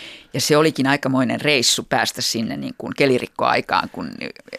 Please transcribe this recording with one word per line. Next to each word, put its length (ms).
Ja 60
se 160
olikin 300
aikamoinen 540
reissu 420
päästä 400
sinne 340
niin 220
kuin 180
kelirikkoaikaan, 960
kun 180